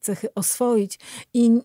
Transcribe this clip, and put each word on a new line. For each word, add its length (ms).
cechy 340
oswoić. 640
I 160